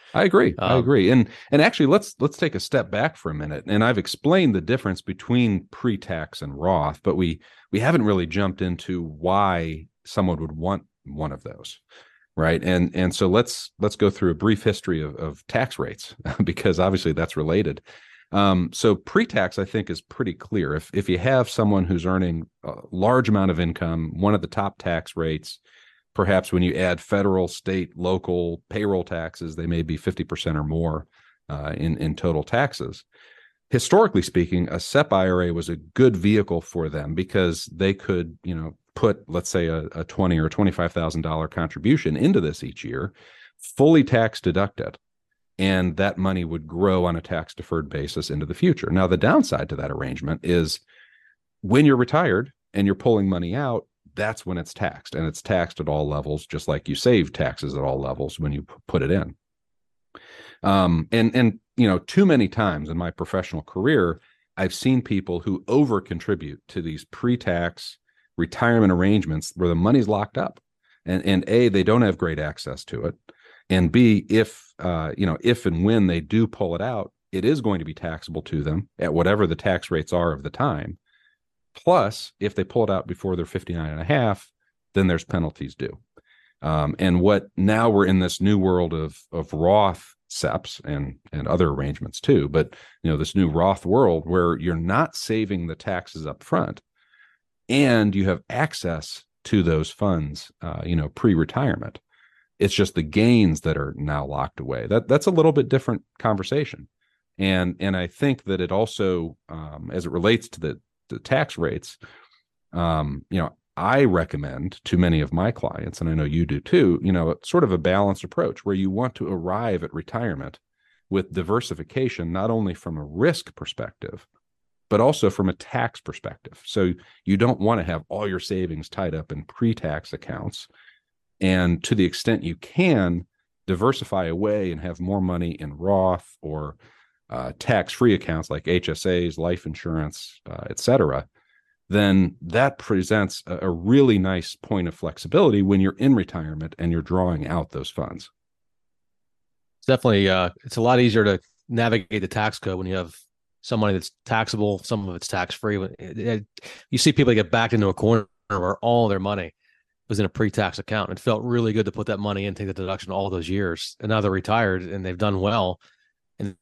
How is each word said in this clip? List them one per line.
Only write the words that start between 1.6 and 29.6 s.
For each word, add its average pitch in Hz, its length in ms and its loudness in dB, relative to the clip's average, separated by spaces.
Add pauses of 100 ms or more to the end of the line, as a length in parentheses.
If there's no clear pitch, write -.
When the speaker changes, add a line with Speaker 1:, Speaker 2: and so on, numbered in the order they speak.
Speaker 1:
actually, 165 260 4
let's, 190 320 2
let's 139 180 -2
take - 180 -2
a 95 40 -6
step 110 300 -2
back 113 280 -2
for - 140 -8
a 76 40 -6
minute. 76 320 -8
And 104 160 2
I've 117 140 4
explained 147 580 2
the 90 60 0
difference 98 400 -2
between 110 720 0
pre-tax 95 680 -6
and 71 160 -10
Roth, 76 460 0
but 80 120 0
we, 82 260 0 (320)
we 104 80 0
haven't 139 220 4
really 98 220 2
jumped 95 360 -2
into 90 400 -4
why 82 880 0 (180)
someone 90 340 0
would 78 140 -8
want 87 300 -4 (200)
one 71 300 -10
of - 100 -14
those, - 380 -18 (560)
right? 80 260 2
And, 87 320 2
and 90 180 0
so 98 140 2
let's, 110 500 0
let's 104 200 -2
go 101 120 4
through 95 220 2
a 78 40 -2
brief 104 280 2
history 92 380 -2
of, 76 160 -8
of 76 300 -10
tax 127 300 -2
rates, - 380 -8 (120)
<laughs> - 180 -2
because 87 340 0
obviously 90 320 2
that's 80 240 -4
related. 78 460 -2 (500)
Um, 95 400 2
so 107 240 2
pre-tax, - 640 -2
I 95 60 -2
think, 104 240 -4
is 82 100 -8
pretty 104 340 -6
clear. 78 420 -2
If, - 180 -8
if 98 160 -2
you 90 80 2
have 123 320 2
someone 104 340 2
who's 87 220 -2
earning 90 420 -2 (160)
a - 100 -10 (160)
large 117 380 2
amount 98 240 4
of 82 80 0
income, 82 560 -4
one 101 180 2
of 95 80 2
the 82 60 -6
top 98 300 -6
tax 85 400 -6
rates, 80 420 -6 (540)
perhaps 95 400 2
when 90 100 2
you 87 120 2
add 90 260 -2
federal, 98 440 0
state, 92 520 -6
local 87 720 -2
payroll 101 340 -2
taxes, 82 540 -10
they 85 100 -6